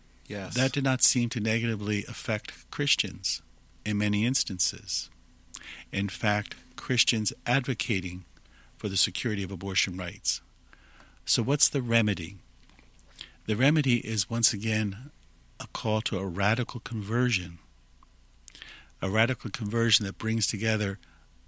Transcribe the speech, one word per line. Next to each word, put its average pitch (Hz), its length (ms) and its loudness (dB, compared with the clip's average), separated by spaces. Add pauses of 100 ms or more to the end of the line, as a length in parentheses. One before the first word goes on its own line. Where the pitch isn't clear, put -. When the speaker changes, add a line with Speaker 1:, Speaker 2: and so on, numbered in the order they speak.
(260)
Speaker 1:
Yes. 98 280 -8
Speaker 2:
That 131 180 4
did 139 120 -2
not 131 180 4
seem 120 280 4
to 117 100 -4
negatively 107 680 0
affect - 640 -6
Christians - 720 -2 (420)
in 107 140 0
many 104 260 4
instances. - 880 -2 (800)
In 98 180 0
fact, 104 460 0 (220)
Christians 117 560 0 (140)
advocating 107 760 0 (540)
for 107 100 -4
the 95 80 0
security 101 460 0
of 92 80 -6
abortion 95 460 -2
rights. 92 440 -4 (880)
So - 160 2
what's 135 260 4
the 135 140 0
remedy? 104 540 2 (1120)
The 107 100 0
remedy 131 420 4
is, 110 320 -2
once 117 220 2
again, 107 580 -2 (500)
a - 80 -8
call 110 340 0
to - 160 -2
a 98 80 -2
radical 104 540 0
conversion, 107 800 -2 (1400)
a 98 80 -2
radical 113 400 2
conversion 113 560 2
that 98 120 -6
brings 110 280 0
together 104 520 0 (500)